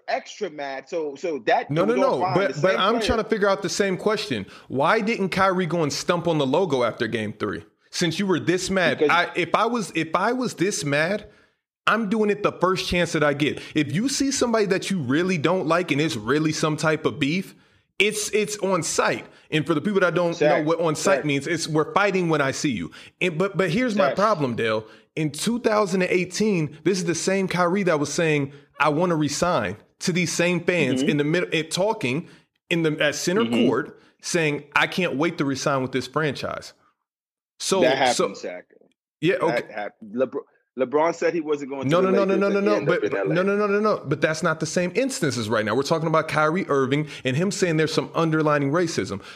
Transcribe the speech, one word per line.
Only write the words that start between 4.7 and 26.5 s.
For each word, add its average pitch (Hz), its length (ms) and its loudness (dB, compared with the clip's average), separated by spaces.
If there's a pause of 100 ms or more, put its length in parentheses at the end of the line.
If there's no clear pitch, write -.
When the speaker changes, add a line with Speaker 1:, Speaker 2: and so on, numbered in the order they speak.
Speaker 2:
didn't 196 300 0
Kyrie 185 360 2
go 165 180 0
and 139 100 0
stump 170 340 0
on 160 120 2
the 139 80 2
logo 139 360 2
after 113 240 0
game 110 260 -4
three? 101 300 -6 (260)
Since 165 300 -2
you 202 60 -2
were 180 140 2
this 175 300 0
mad, 175 280 2
Speaker 1:
Because 147 140 4
Speaker 2:
I, 170 240 4
if 170 200 0
I 196 120 2
was, 240 280 -2
if 160 200 -2
I 202 180 0
was 254 220 -4
this 202 280 -2
mad, 156 460 -2 (560)
I'm 214 240 2
doing 214 220 2
it 202 120 -2
the 156 100 2
first 180 360 0
chance 175 240 0
that 156 100 2
I 147 100 4
get. 139 280 0 (140)
If 135 180 0
you 220 160 -2
see 277 220 0
somebody 226 340 2
that 185 240 0
you 190 100 -2
really 165 380 0
don't 156 300 0
like 170 240 0
and 139 100 2
it's 160 140 0
really 143 360 0
some 156 240 0
type 156 300 0
of 131 140 -2
beef, 156 340 -2 (460)
it's, 208 320 0
it's 208 260 0
on 185 260 0
sight. 196 420 -2 (260)
And 151 140 0
for 165 100 0
the 147 60 0
people 196 180 0
that 175 160 2
don't 175 180 0
Speaker 1:
Zach, 151 300 2
Speaker 2:
know 151 40 0
what 160 140 2
on 160 140 0
sight - 220 2
Speaker 1:
Zach. 127 80 -4
Speaker 2:
means, 139 200 0
it's, 165 220 -2
we're 156 260 0
fighting 190 360 2
when 151 120 2
I 135 100 0
see 143 200 -2
you. 87 200 -4 (300)
And, 175 160 -2
but, 196 180 -2
but 180 140 0
here's 226 260 0
my 196 120 4
Speaker 1:
Zach. 127 80 -2
Speaker 2:
problem, 165 400 2
Dale. 110 300 -2 (300)
In 156 140 -2
two 233 300 -4
thousand 208 420 2
and 180 100 0
eighteen, 180 640 0 (100)